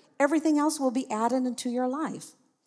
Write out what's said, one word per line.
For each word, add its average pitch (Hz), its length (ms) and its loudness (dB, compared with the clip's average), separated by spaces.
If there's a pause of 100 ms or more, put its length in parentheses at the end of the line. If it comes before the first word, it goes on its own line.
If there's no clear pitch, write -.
(200)
everything 294 400 4
else 302 200 2
will 262 120 2
be 262 180 -2
added 240 380 0
into 247 240 -4
your 247 160 0
life. 302 460 -6 (340)